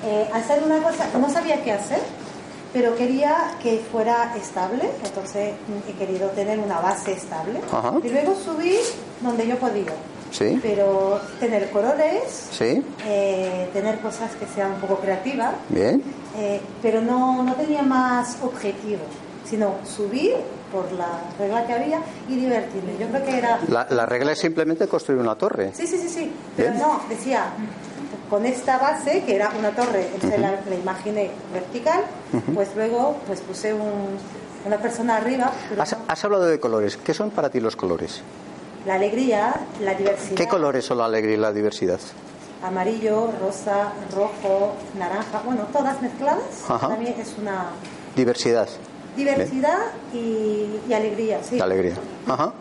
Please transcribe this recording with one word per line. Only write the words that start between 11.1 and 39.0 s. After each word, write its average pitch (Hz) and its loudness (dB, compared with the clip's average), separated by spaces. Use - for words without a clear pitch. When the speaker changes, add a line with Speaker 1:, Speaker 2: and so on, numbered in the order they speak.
Speaker 1:
tener 214 2
colores, 302 2
Speaker 2:
Sí. 147 4
Speaker 1:
eh, 185 0
tener 214 0
cosas 220 -4
que 202 -6
sean 196 0
un 190 -6
poco 196 2
creativas. 240 0
Speaker 2:
Bien. 170 4
Speaker 1:
Eh, 202 0
pero 226 4
no, 254 4
no 254 2
tenía 294 2
más 254 2
objetivo, 208 -4
sino 208 0
subir 262 0
por 185 -2
la 175 -2
regla 214 0
que 247 -2
había 294 0
y 262 -2
divertirme. 214 0
Yo 226 -2
creo 269 0
que 262 0
era 233 2
Speaker 2:
La, 117 2
la 117 4
regla 123 2
es 151 -2
simplemente 165 2
construir 151 2
una 113 2
torre. 98 0
Speaker 1:
Sí, 339 -4
sí, 370 0
sí, 349 -2
sí. 330 -4
Pero 220 4
Speaker 2:
Bien. 254 0
Speaker 1:
no, 302 4
decía, 226 0
con 208 2
esta 254 2
base, 302 2
que 214 2
era 208 2
una 214 2
torre, 208 2
entonces 196 2
Speaker 2:
Ujú. 202 4
Speaker 1:
la, 196 2
la 185 -2
imaginé 190 -2
vertical, 247 0
Speaker 2:
Ujú. - 0
Speaker 1:
pues 196 2
luego, 240 2
pues 190 -4
puse 214 -4
un, 202 -2
una 208 2
persona 226 0
arriba, 240 2
pero 208 -2
Speaker 2:
Has, - 0
Speaker 1:
no. - -2
Speaker 2:
has - -2
hablado 202 4
de 160 4
colores. 110 2
¿Qué - 0
son 208 0
para 156 0
ti 127 0
los 113 2
colores? 85 -2
Speaker 1:
La 190 0
alegría, 220 4